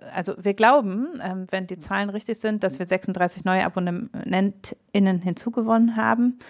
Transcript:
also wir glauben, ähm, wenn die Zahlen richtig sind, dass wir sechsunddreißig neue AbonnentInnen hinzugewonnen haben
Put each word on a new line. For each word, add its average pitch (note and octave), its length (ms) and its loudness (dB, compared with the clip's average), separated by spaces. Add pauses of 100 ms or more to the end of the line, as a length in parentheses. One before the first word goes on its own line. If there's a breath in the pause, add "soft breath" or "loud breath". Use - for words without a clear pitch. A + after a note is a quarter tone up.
(140)
also - 240 -4
wir G3 160 0
glauben, A#3 680 2
ähm, F#3 280 -6
wenn F#3+ 180 -4
die F3+ 120 -10
Zahlen G3 300 -4
richtig G#3+ 300 -6
sind, G#3+ 240 -2
dass D#3 160 -2
wir F3+ 80 -4
sechsunddreißig F3+ 560 -2
neue F#3 220 2
AbonnentInnen F#3 1500 -2
hinzugewonnen A3+ 800 2
haben A#3 420 2 (100)